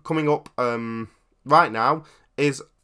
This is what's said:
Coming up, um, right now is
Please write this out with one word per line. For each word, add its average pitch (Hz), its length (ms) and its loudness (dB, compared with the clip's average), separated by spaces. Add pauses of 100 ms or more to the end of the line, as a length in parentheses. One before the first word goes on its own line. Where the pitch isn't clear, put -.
Coming 156 240 -2
up, 147 280 0
um, 117 540 -4 (340)
right 143 280 4
now 135 320 0 (340)
is 139 240 0 (220)